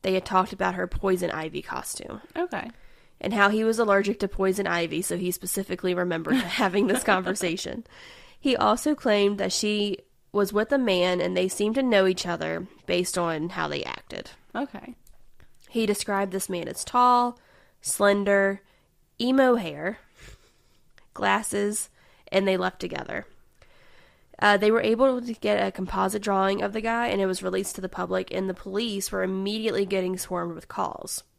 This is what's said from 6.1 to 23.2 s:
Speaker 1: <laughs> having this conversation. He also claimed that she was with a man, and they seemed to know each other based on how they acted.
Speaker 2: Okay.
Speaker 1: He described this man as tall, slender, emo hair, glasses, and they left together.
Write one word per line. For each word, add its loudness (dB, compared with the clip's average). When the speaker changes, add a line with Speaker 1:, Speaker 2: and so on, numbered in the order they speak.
Speaker 1:
<laughs> -
having 0
this 0
conversation. -2
He 2
also 2
claimed 2
that -2
she 0
was 2
with 2
a 4
man, 2
and 0
they 2
seemed 0
to 2
know 6
each 0
other -4
based 0
on -2
how -4
they -4
acted. -12
Speaker 2:
Okay. -8
Speaker 1:
He 0
described 0
this -4
man -4
as -8
tall, 4
slender, 2
emo 6
hair, -6
glasses, -2
and 4
they 4
left -2
together. -8